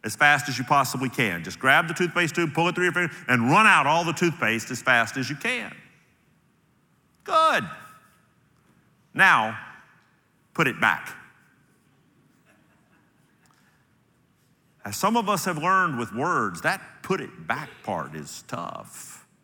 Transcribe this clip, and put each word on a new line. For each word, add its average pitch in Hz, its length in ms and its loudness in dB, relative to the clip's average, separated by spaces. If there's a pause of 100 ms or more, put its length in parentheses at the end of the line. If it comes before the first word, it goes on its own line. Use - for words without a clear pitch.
as 107 120 -8
fast 147 340 4
as 120 80 -6
you 131 60 -6
possibly 135 460 0
can. 92 340 -2
Just 90 160 -12
grab 147 280 4
the 165 60 -6
toothpaste 175 400 -2
tube, 165 220 -2
pull 165 120 2
it 180 60 -2
through 180 120 -2
your 175 80 0
finger, 175 200 -2 (140)
and 123 240 2
run 214 160 6
out 165 180 6
all 165 180 2
the 165 100 -2
toothpaste 117 580 -2
as 120 100 -8
fast 117 340 2
as 131 140 -4
you 156 60 -6
can." 226 400 -8 (1500)
Good. 285 400 2 (1500)
Now, 123 460 4 (960)
put 147 120 2
it 104 140 -2
back. - 340 0 (3750)
As 104 140 -10
some 214 180 0
of 214 140 0
us 196 160 0
have 170 140 -2
learned 175 400 2
with 107 120 -6
words, 117 500 -2
that 175 200 -2 (220)
"put 190 180 -2
it - 240 -14
back" 127 240 -6 (140)
part 78 320 -8
is 73 320 -14
tough. - 800 -14 (160)